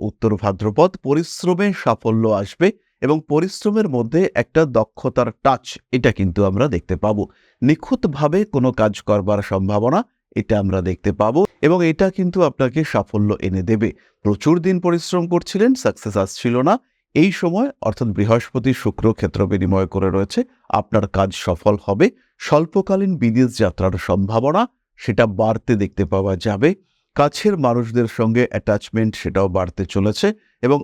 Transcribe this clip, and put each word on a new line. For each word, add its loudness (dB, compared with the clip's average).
উত্তর -2
ভাদ্রপদ। 0
পরিশ্রমে -2
সাফল্য 0
আসবে 0
এবং 2
পরিশ্রমের 0
মধ্যে 0
একটা 0
দক্ষতার -2
টাচ, 0
এটা 2
কিন্তু -2
আমরা 2
দেখতে -4
পাবো। -2
নিখুঁতভাবে 0
কোনো 0
কাজ 0
করবার 0
সম্ভাবনা, 0
এটা -2
আমরা 0
দেখতে -4
পাবো 0
এবং 4
এটা 2
কিন্তু -2
আপনাকে 0
সাফল্য -2
এনে -2
দেবে। 0
প্রচুর 2
দিন 0
পরিশ্রম -2
করছিলেন, 0
সাকসেস -4
আসছিল -2
না, 4
এই 4
সময় -2
অর্থাৎ -2
বৃহস্পতি 0
শুক্র -4
ক্ষেত্র -4
বিনিময় 0
করে 0
রয়েছে, -2
আপনার 0
কাজ 0
সফল 0
হবে। 2
স্বল্পকালীন 0
বিদেশ 2
যাত্রার 0
সম্ভাবনা, 0
সেটা 2
বাড়তে 0
দেখতে -2
পাওয়া -2
যাবে। 0
কাছের 0
মানুষদের 0
সঙ্গে 0
অ্যাটাচমেন্ট, -2
সেটাও 0
বাড়তে -4
চলেছে -2
এবং 2